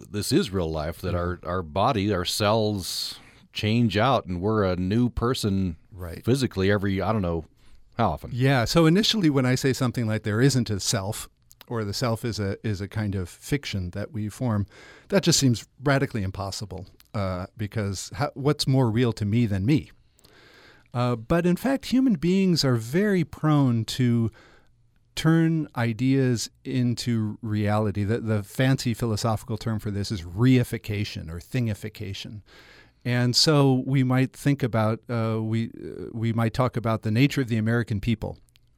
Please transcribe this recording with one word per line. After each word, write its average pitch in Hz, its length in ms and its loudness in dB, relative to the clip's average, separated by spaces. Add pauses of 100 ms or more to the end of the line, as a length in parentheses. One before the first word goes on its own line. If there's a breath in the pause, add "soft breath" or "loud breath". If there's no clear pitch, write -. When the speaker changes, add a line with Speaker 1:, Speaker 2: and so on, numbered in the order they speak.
(100)
Speaker 1:
this 104 220 -4
is 151 180 2
real 90 200 -2
life, 80 300 -6
that 87 120 -4
Speaker 2:
Yeah. 87 60 -2
Speaker 1:
our, 87 260 -4
our 90 180 -4
body, 98 500 0
our 90 120 -2
cells 107 960 -2 (340 loud breath)
change 107 440 2
out, 117 300 2
and 87 140 -6
we're 104 240 2
a 90 120 2
new 104 320 2
person 98 680 -2 (160)
Speaker 2:
Right. 90 320 -12
Speaker 1:
physically 110 460 2
every, 98 300 2
I 95 120 0
don't 107 100 0
know 85 240 -2 (500 soft breath)
how 107 140 2
often. 78 240 -6
Speaker 2:
Yeah. 127 320 2
So 170 180 4
initially, 180 460 4
when 135 160 2
I 127 80 2
say 131 180 0
something 120 340 -2
like 107 160 -2
there 107 200 0
isn't 131 260 2
a 104 120 -2
self, 101 500 -4 (380)
or 113 160 -4
the 101 100 -4
self 117 300 -2
is 110 140 -4
a, 101 240 -2
is 101 200 -4
a 95 60 -8
kind 104 260 -4
of 92 140 -4
fiction 101 600 -6
that 101 220 -8
we 107 160 -6
form, 104 380 -2 (420 loud breath)
that 196 140 2
just 170 180 4
seems 123 260 2 (160)
radically 135 400 0
impossible, 98 640 -8 (280)
uh, 92 320 -4 (100)
because 101 600 -6
ho-, 143 180 -2
what's 139 320 0
more 131 240 4
real 117 240 2
to 110 100 -4
me 113 220 2
than 95 180 0
me? 120 260 2 (1040 loud breath)
Uh, 123 240 0
but 147 300 0
in 180 100 2
fact, 269 300 -2
human 262 280 2
beings 175 500 2
are 127 120 4
very 170 480 0
prone 139 640 2
to 117 440 2 (840 soft breath)
turn 160 520 2 (100)
ideas 123 760 2 (140)
into 120 760 0
reality. 104 640 0
The, 113 160 0
the 107 220 0
fancy 131 500 0
philosophical 110 640 -2
term 110 220 -4
for 107 120 -6
this 101 220 -4
is 92 100 -6
reification 104 1080 0
or 85 100 -10
thingification. 107 1040 -6 (600 loud breath)
And 123 320 0
so 139 500 4
we 135 160 2
might 127 300 2
think 143 300 0
about, 110 460 0
uh, 113 320 -2
we, 113 280 -2
uh, - 440 -12
we 113 200 -2
might 113 200 0
talk 127 240 0
about 110 260 -2
the 113 80 -2
nature 135 300 2
of 120 80 -2
the 117 80 0
American 110 440 0
people. 98 360 -2 (420)